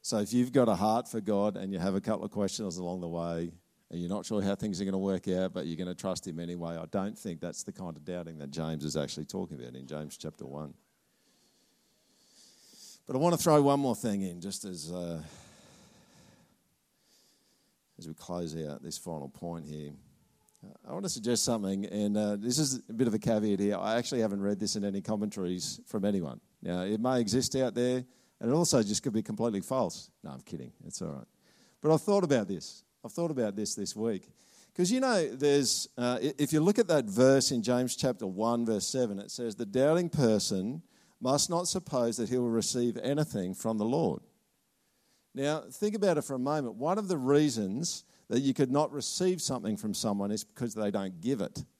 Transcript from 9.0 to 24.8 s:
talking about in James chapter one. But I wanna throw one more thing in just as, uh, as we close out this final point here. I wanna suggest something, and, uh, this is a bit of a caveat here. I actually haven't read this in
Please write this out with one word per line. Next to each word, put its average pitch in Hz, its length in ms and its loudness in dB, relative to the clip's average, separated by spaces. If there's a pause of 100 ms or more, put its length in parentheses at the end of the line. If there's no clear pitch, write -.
talking 92 360 -8
about 60 140 -14
in 67 100 -14
James 76 320 -10
chapter - 260 -12
one. 71 300 -10 (2250)
But 127 100 -6
I 131 40 2
wanna 170 180 4
throw 151 240 8
one 139 180 6
more 127 160 2
thing 101 280 -2
in 87 180 -6
just 98 240 -8
as, 85 260 -8
uh, 85 300 -6 (2750)
as 80 80 -14
we 78 80 -10
close 85 420 -6
out 76 240 -8
this - 160 -10
final 73 320 -8
point 85 380 -10
here. 76 240 -10 (1000)
I 120 40 -8
wanna 190 160 -6
suggest 117 340 0
something, 101 420 0
and, 104 320 0
uh, 104 200 0
this 120 200 -2
is 131 320 0
a 110 40 -10
bit 117 140 2
of 107 60 2
a 107 60 0
caveat 107 400 2
here. 101 180 2
I 107 200 0
actually 123 240 0
haven't 101 200 0
read 101 180 0
this 104 160 -2
in 101 80 -2